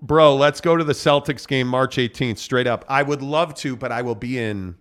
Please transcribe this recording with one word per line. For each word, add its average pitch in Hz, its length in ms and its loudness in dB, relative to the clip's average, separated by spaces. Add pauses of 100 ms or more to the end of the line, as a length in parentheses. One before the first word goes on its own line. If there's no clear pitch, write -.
"Bro, 147 340 6
let's 143 260 2
go 170 140 2
to 165 80 0
the 147 100 0
Celtics 143 540 0
game 131 200 0
March 127 300 -2
eighteenth, 120 400 -2
straight 127 300 -2
up." 113 220 -2
I 135 140 2
would 143 180 -2
love 151 340 -2
to, 135 200 -6
but 120 160 -8
I 117 100 -4
will 120 140 -4
be 123 220 -6
in 101 440 -6